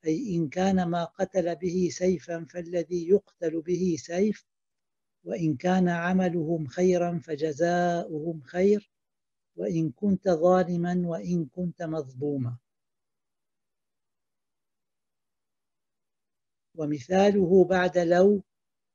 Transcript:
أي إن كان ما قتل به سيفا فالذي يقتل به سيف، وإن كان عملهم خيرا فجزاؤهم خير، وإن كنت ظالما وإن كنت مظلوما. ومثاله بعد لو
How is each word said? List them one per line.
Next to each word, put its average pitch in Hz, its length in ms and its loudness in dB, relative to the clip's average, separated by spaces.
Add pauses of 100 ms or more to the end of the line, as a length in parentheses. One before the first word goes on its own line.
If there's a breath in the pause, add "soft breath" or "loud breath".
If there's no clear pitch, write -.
أي 170 320 -2
إن 165 120 -2
كان 190 340 0
ما 170 220 -2
قتل 175 520 -4
به 175 360 -2
سيفا 170 580 -4
فالذي 170 580 -6
يقتل 175 520 0
به 175 380 -2
سيف، 196 480 -4 (800)
وإن 160 320 -2
كان 180 320 2
عملهم 170 800 -2
خيرا 175 520 0
فجزاؤهم 165 1200 -2
خير، 196 480 0 (680)
وإن 170 340 -2
كنت 196 380 0
ظالما 175 800 2
وإن 175 380 -4
كنت 175 360 -8
مظلوما. 139 760 -6 (4000)
ومثاله 185 880 4
بعد 180 340 2
لو 185 460 4 (500)